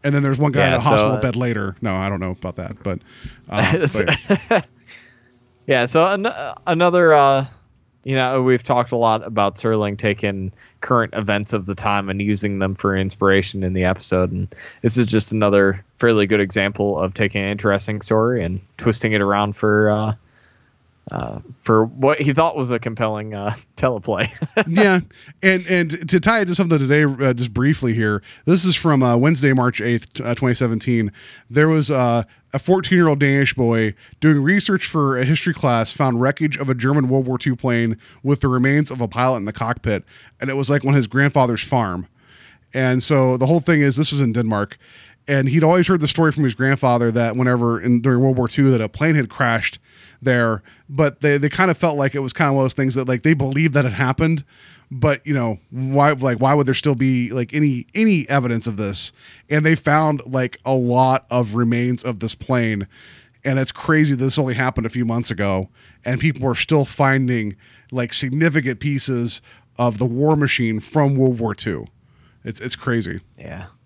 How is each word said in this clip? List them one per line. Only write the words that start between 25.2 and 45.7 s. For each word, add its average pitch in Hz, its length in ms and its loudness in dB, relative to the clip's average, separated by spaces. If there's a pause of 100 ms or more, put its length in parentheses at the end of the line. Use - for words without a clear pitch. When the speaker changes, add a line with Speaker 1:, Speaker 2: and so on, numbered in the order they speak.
Speaker 1:
and, 185 240 2
and 170 420 -2
to 175 120 2
tie 220 200 0
it 202 60 0
to 175 80 -4
something 165 240 2
today, 143 260 2
uh, 135 280 0
just 120 200 -4
briefly 123 420 0
here, 107 280 -2 (220)
this 175 200 2
is 185 120 0
from, 147 260 2
uh, 120 140 4
Wednesday, 139 360 2
March 123 280 0
eighth, 117 320 -4
t-, - 100 -12
uh, 117 120 -4
twenty 127 200 0
seventeen. 113 580 -2 (360)
There 147 200 2
was, 156 220 0
uh, 120 340 0 (280)
a 135 60 -4
fourteen-year-old 175 600 2
Danish 139 360 2
boy 113 400 0 (260)
doing 151 200 4
research 190 460 0
for 139 300 0
a 127 80 0
history 156 300 0
class 117 380 0
found 127 280 0
wreckage 139 360 0
of 139 120 -6
a 131 60 0
German 131 340 0
World 131 180 0
War 127 120 -4
Two 131 180 -2
plane 117 400 0 (260)
with 139 180 0
the 139 80 2
remains 135 420 2
of 131 100 -8
a 117 80 -4
pilot 123 300 0
in 98 80 -6
the 107 60 -6
cockpit, 113 520 -4 (360)
and 135 100 -4
it 135 40 -4
was, 135 160 -2
like, 143 140 2
on 139 100 2
his 127 120 2
grandfather's 131 560 2
farm. 95 440 -2 (680)
And 127 280 0
so 131 340 2
the 131 100 0
whole 165 140 2
thing 151 220 2
is, 139 140 2
this 151 160 -2
was 143 80 -2
in 120 120 2
Denmark, 110 460 -2 (480)
and 135 220 0
he'd 156 160 2
always 175 240 4